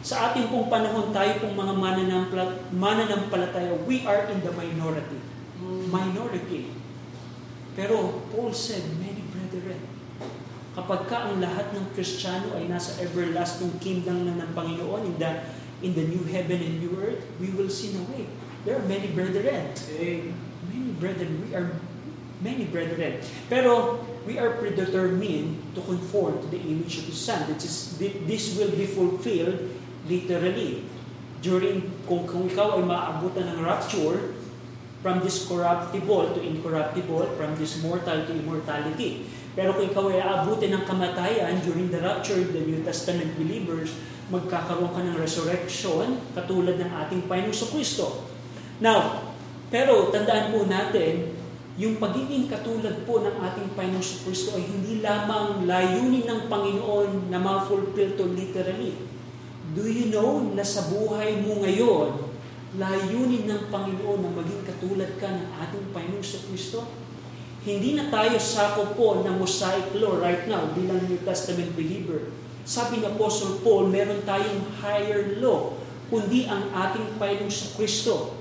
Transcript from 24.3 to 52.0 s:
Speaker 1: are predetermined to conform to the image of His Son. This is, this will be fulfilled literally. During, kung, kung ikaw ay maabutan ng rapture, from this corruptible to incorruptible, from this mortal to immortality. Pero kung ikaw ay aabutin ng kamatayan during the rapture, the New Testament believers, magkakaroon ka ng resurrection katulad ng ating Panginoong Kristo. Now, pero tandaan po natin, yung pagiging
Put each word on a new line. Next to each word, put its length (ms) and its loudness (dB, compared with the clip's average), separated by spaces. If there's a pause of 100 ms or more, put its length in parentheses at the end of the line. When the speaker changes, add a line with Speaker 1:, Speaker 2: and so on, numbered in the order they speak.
Speaker 1:
are 240 0
predetermined 960 0 (160)
to 120 -6
conform 600 0
to 80 -6
the 80 -4
image 400 -2
of 80 -8
His 140 -6
Son. 260 -2
This 160 -4
is, 120 -4 (240)
this 440 -2 (140)
will 160 4
be 100 2
fulfilled 800 2 (460)
literally. 720 0 (560)
During, 460 2 (180)
kung, 240 0
kung 220 0
ikaw 260 4
ay 80 4
maabutan 680 0
ng 120 -4
rapture, 720 0 (680)
from 160 2
this 240 0
corruptible 880 2
to 80 0
incorruptible, 960 0
from 240 -2
this 240 -4
mortal 400 0
to 80 -4
immortality. 960 -2 (240)
Pero 240 2
kung 120 2
ikaw 200 2
ay 160 4
aabutin 480 2
ng 160 2
kamatayan 760 2
during 280 2
the 80 0
rapture, 400 2
the 240 2
New 200 0
Testament 520 0
believers, 560 -2 (400)
magkakaroon 600 0
ka 120 -2
ng 160 0
resurrection 1000 0 (120)
katulad 480 2
ng 100 -2 (180)
ating 200 -2
Panginoong 440 0
Kristo. 560 -2 (520)
Now, 520 4 (360)
pero 400 8
tandaan 480 4
po 80 6
natin, 720 2 (380)
yung 240 0
pagiging 480 0